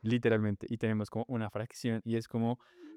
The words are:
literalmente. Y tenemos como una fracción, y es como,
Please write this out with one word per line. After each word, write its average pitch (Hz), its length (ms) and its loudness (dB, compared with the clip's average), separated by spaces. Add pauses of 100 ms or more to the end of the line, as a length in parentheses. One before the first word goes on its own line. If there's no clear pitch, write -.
literalmente. 110 680 2
Y 117 80 -2
tenemos 107 320 0
como 113 200 -4
una 113 200 -4
fracción, 113 560 -4
y 113 120 0
es 113 120 -4
como, 117 300 0 (380)